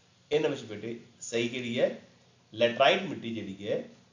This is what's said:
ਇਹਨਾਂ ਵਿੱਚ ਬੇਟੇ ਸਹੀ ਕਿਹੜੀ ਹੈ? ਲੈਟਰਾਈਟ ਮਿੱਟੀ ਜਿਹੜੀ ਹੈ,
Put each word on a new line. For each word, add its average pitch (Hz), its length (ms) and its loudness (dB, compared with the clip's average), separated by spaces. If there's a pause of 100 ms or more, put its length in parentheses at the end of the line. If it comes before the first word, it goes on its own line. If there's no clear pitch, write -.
(320)
ਇਹਨਾਂ 147 180 2
ਵਿੱਚ - 120 -6
ਬੇਟੇ 110 380 -10 (200)
ਸਹੀ 120 280 0
ਕਿਹੜੀ 123 320 -4
ਹੈ? 196 220 2 (520)
ਲੈਟਰਾਈਟ 131 480 4
ਮਿੱਟੀ 117 320 -6
ਜਿਹੜੀ 98 340 -8
ਹੈ, - 200 -2 (240)